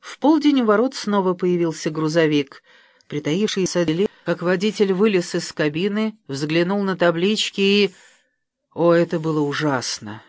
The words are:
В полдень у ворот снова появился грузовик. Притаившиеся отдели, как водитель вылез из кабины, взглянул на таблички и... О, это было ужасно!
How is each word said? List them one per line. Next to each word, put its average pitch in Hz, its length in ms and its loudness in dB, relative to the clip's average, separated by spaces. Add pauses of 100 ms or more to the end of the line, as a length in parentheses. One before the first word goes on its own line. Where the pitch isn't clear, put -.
В - 180 -18
полдень 285 420 4
у 233 40 0
ворот 214 280 2
снова 190 420 0
появился 170 540 -2
грузовик. 156 720 0 (460)
Притаившиеся 175 720 -2
отдели, 170 280 0 (160)
как 170 160 -2
водитель 190 500 0
вылез 185 440 0
из 170 180 -6
кабины, 202 640 -2 (100)
взглянул 165 560 -2
на 185 140 -2
таблички 175 640 0
и... 196 340 2 (760)
О, 170 180 2
это 170 300 2
было 156 180 -2
ужасно! 139 880 -4